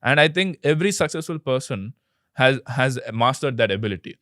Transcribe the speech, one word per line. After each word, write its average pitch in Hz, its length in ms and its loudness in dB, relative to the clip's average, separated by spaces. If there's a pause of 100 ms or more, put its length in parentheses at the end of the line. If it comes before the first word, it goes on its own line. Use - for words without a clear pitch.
And 135 160 2
I 151 80 6
think 175 360 -2
every 160 280 2
successful 165 480 -4
person 127 540 -4 (400)
has, 131 340 4
has 127 320 -2 (140)
mastered 123 440 0
that 113 140 2
ability 101 500 -4